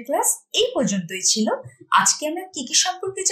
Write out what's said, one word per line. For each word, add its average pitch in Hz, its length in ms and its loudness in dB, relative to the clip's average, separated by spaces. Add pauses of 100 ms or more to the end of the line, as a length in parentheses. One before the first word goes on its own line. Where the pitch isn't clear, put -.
ক্লাস 349 220 0 (320)
এই 494 140 4
পর্যন্তই 190 580 -2
ছিল। 220 140 0 (540)
আজকে - 300 2
আমরা 359 140 -6 (100)
কি 285 140 -8
কি 311 60 -2 (100)
সম্পর্কে 381 480 -4